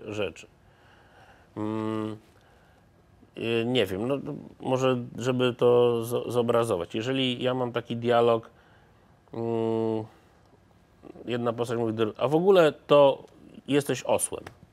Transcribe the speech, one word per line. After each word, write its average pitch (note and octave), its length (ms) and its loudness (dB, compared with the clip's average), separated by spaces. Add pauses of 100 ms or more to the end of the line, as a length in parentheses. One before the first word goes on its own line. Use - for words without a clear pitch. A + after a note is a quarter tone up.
e, G#2+ 60 -10
rzeczy. G2+ 340 -8 (1120)
Mm, G#2+ 600 -6 (1200)
e, A2+ 280 -2
nie A#2+ 220 2
wiem, F#2+ 220 -6
no, C#3 100 -2 (420)
może C3 360 0 (220)
żeby B2 360 0
to A#2+ 500 4
zo-, A#2+ 260 -6
zobrazować. A#2 640 0
Jeżeli B2+ 480 -4
ja B2 120 -2
mam B2 180 -4
taki A#2+ 240 -6
dialog, A#2 540 2 (840)
mm, A2+ 720 -2 (1200)
jedna A#2+ 280 -2
postać A#2 260 -4
mówi A2+ 140 0
do, A2 260 0
„A B2 100 0
w D3 60 0
ogóle F3 380 6 (140)
to C#3+ 380 6 (440)
jesteś C3+ 340 0
osłem”, - 420 -2 (280)